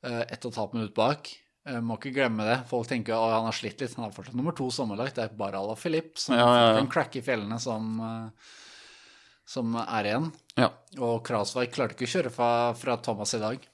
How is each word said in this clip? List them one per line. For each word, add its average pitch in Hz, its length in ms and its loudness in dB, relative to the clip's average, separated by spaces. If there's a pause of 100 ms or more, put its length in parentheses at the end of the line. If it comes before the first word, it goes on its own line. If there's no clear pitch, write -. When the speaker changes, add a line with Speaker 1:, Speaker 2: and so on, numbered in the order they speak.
Speaker 1:
eh, 120 260 -4
ett - 160 -10
og 117 80 -6
et - 40 -8
halvt 104 160 -6
minutt 110 220 -4
bak. 127 320 2 (400)
Eh, 123 140 -6
må 117 180 -4
ikke - 160 -8
glemme 113 320 2
det. 123 220 2
Folk 123 180 -2
tenker, 113 260 -2
"Å, 113 160 4
han 113 140 4
har 113 80 0
slitt 107 300 -6
litt." 120 160 -6
Han 117 100 -6
er 101 60 -10
fortsatt 117 220 -12
nummer 151 200 -2
to 131 160 -2
sammenlagt. 120 440 -2
Det 120 100 -2
er 104 100 -8
bare 101 240 -4
Alaphilippe 156 580 -4
som 123 200 0
Speaker 2:
Ja, 120 100 8
ja, 120 240 10
ja. 110 80 8
Speaker 1:
kan 123 80 2
cracke 139 320 0
i - 20 -8
fjellene 113 380 -2
som, 110 400 -4
eh, 113 300 -8 (1160)
som 117 300 -4
er 113 300 -2
igjen. 135 260 0 (240)
Speaker 2:
Ja. - 140 6 (280)
Speaker 1:
Og 117 280 0
Krausvik 120 480 -2
klarte 123 240 -2
ikke 123 100 -4
å - 60 -4 (100)
kjøre 123 80 -4
fra, 120 420 2
fra 120 240 -2
Thomas 107 360 -4
i 117 60 -2
dag. 110 340 -4